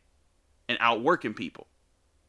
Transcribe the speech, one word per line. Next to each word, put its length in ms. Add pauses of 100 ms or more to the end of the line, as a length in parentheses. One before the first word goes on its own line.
(680)
and 120
outworking 540
people." 320 (640)